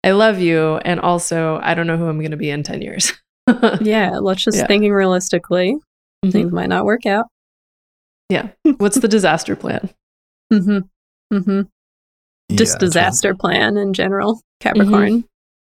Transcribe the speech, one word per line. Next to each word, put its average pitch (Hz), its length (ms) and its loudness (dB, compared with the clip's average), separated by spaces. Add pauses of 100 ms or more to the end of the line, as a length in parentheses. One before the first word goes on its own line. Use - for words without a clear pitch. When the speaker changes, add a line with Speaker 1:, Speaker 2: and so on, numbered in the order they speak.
Speaker 1:
I 190 80 4
love 208 280 2
you. 160 360 0 (100)
And 175 140 -2
also, 165 640 -2
I 170 100 -2
don't 170 140 -2
know 165 100 -2
who 170 100 -2
I'm 156 140 -4
gonna 156 160 -8
be 147 140 -6
in 147 120 -6
ten - 180 -8
years. - 300 -4 (360)
<laughs> 220 340 2
Speaker 2:
Yeah. 214 380 0
Let's 190 240 -2
just 214 140 0
Speaker 1:
Yeah. - 100 0
Speaker 2:
thinking 208 260 2
realistically, 180 800 0 (500)
Speaker 1:
Mm-hmm. 190 80 2
Speaker 2:
things 180 200 0
might 175 180 -4
not 185 160 0
work 220 200 -2
out. 214 220 0 (1000)
Speaker 1:
Yeah. 196 200 -2 (280)
What's 202 220 2
the 233 80 2
disaster 185 480 0
plan? - 340 -8 (600)
Speaker 2:
Mm-hmm. 202 280 2 (580)
Mm-hmm. 196 240 0 (920)
Just 220 160 2
Speaker 3:
Yeah, - 40 -4
it's - 0 -
Speaker 2:
disaster 180 540 2
Speaker 3:
really 185 100 -2
Speaker 2:
plan 180 380 0
in 196 160 -2
general. 196 480 -2 (180)
Capricorn. 208 500 2
Speaker 1:
Mm-hmm. 233 180 0 (360)